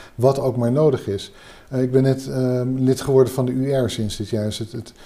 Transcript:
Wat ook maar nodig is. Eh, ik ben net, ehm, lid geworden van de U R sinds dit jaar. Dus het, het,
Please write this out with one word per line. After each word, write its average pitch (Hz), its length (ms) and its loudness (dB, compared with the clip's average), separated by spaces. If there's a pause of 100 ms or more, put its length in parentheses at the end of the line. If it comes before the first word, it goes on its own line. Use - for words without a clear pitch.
(140)
Wat 135 260 2
ook 117 160 -2
maar 120 160 0
nodig 143 360 2
is. 98 240 -6 (360)
Eh, 127 140 -2
ik 127 100 0
ben 131 100 4
net, 135 260 0
ehm, 127 480 -2
lid 131 240 2
geworden 131 320 4
van 127 140 -2
de 127 60 -2
U 135 220 -2
R 123 160 0
sinds 107 260 -6
dit 104 120 -8
jaar. 107 160 -2
Dus 107 140 -6
het, 107 140 -10
het, 117 200 -12 (140)